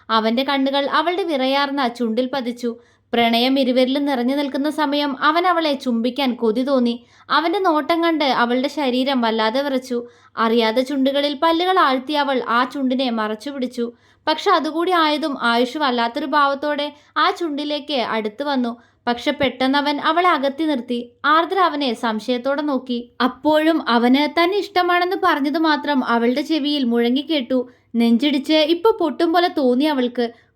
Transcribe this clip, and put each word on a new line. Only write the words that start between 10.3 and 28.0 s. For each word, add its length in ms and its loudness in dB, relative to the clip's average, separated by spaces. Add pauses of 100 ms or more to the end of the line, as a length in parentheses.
അറിയാതെ 460 2
ചുണ്ടുകളിൽ 600 0
പല്ലുകൾ 360 2
ആഴ്ത്തി 340 2
അവൾ 360 0
ആ 160 2
ചുണ്ടിനെ 460 -2
മറച്ചു 400 -4
പിടിച്ചു. 420 -6 (360)
പക്ഷെ 220 0
അതുകൂടി 420 0
ആയതും 480 0
ആയുഷ് 380 0
വല്ലാത്തൊരു 480 -2
ഭാവത്തോടെ 680 0 (240)
ആ 140 2
ചുണ്ടിലേക്ക് 640 -6
അടുത്തു 500 -2
വന്നു. 320 -2 (300)
പക്ഷെ 240 -2
പെട്ടെന്ന് 480 0
അവൻ 220 -2
അവളെ 280 2
അകറ്റി 360 0
നിർത്തി. 460 -4 (140)
ആർദ്ര 340 2
അവനെ 360 0
സംശയത്തോടെ 680 -4
നോക്കി. 500 -4 (120)
അപ്പോഴും 640 2
അവന് 540 4
തന്നെ 160 2
ഇഷ്ടമാണെന്ന് 680 0
പറഞ്ഞത് 340 2
മാത്രം 460 0
അവളുടെ 360 0
ചെവിയിൽ 440 -2
മുഴങ്ങിക്കേട്ടു. 840 0 (240)
നെഞ്ചിടിച്ച് 580 2